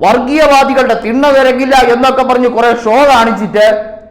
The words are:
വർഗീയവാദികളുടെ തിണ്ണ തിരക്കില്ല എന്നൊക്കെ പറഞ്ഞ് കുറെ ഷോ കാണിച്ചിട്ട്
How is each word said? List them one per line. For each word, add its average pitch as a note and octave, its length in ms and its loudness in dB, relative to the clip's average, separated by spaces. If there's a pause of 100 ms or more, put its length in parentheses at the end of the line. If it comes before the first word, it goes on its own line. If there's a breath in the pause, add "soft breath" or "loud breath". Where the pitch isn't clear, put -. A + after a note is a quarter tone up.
വർഗീയവാദികളുടെ C4 1000 0
തിണ്ണ C4+ 240 0
തിരക്കില്ല C4 460 0
എന്നൊക്കെ B3+ 480 0
പറഞ്ഞ് B3 240 0
കുറെ A#3 360 0
ഷോ A3 120 0
കാണിച്ചിട്ട് G#3+ 1000 0 (180)